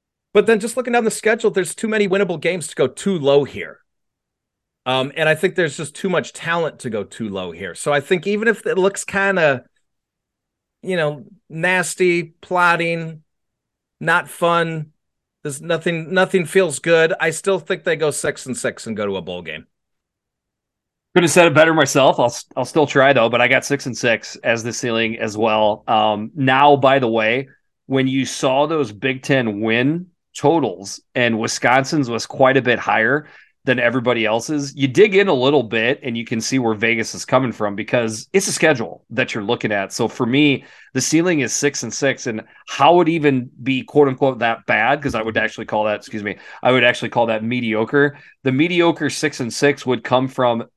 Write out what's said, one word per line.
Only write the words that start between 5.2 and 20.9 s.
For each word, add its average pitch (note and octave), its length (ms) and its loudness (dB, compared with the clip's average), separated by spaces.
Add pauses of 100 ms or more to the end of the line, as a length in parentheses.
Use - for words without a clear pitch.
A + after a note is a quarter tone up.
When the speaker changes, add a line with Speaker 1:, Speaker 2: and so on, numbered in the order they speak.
Speaker 1:
I D#3 60 4
think F3 220 -2
there's D#3+ 200 -2
just D#3 200 -12
too - 120 -4
much D#3+ 240 -2
talent E3+ 480 -4
to B2 100 -8
go G#2+ 120 -4
too A2 260 -10
low F#2 220 -6
here. E2+ 240 -12
So - 180 -4
I C#3+ 60 2
think E3 300 -2
even G#3 180 -2
if A3 180 0
it E3 140 -2
looks G3 260 0
kinda, F#3+ 600 0 (1200)
you F#3+ 120 -4
know, D3+ 300 -2 (240)
nasty, F3 720 0
plotting, E3+ 1040 -2 (720)
not D#3+ 300 0
fun, E3 640 -2 (500)
there's C#3+ 180 -10
nothing, E3 540 -4
nothing F#3 320 0
feels F3 320 0
good, E3 400 4
I E3 120 -2
still F#3+ 280 -2
think F3 240 -6
they E3+ 140 -2
go D3+ 160 0
six - 340 -6
and B2+ 100 -8
six - 300 -8
and A2 100 -8
go G#2+ 100 -4
to G2 100 -4
a F2+ 60 -6
bowl F2+ 200 -10
game. D#2 240 -14 (1500)